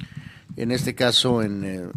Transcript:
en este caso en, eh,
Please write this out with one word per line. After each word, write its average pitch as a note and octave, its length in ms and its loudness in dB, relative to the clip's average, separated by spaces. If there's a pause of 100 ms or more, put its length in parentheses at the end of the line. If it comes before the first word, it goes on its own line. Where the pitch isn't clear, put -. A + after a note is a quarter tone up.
(580)
en A#2 140 -2
este B2+ 240 -2
caso A#2+ 460 4
en, G2+ 220 -2
eh, F#2 340 -6